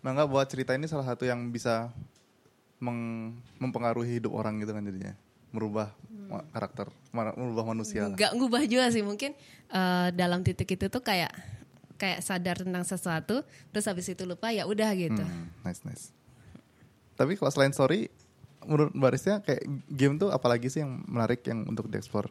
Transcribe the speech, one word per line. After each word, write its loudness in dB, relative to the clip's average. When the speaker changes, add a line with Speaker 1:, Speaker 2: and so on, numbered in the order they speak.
Speaker 1:
menganggap 2
bahwa 4
cerita -2
ini 0
salah -2
satu -2
yang 0
bisa 0
meng-, -6
mempengaruhi 0
hidup -2
orang -2
gitu -4
kan -4
jadinya. -8
Merubah -2
Speaker 2:
Hmm. -16
Speaker 1:
ma-, -10
karakter, -6
ma-, -2
merubah -2
manusia -2
lah. -4
Speaker 2:
Nggak 4
ngubah 2
juga 4
sih, 2
mungkin, -4
eh, 2
dalam 2
titik 0
itu 0
tuh -2
kayak, 0
kayak -2
sadar -2
tentang -2
sesuatu, -2
terus -2
habis -2
itu -6
lupa, -4
ya 0
udah 2
gitu. 2
Speaker 1:
Hmm, -6
nice, -6
nice. -12
Tapi 2
kalau 2
selain 4
story, 2
menurut 4
Mbak 4
Aristia 4
kayak 0
game 4
tuh 2
apalagi 2
sih -2
yang -4
menarik 2
yang -2
untuk -4
dieksplor? -4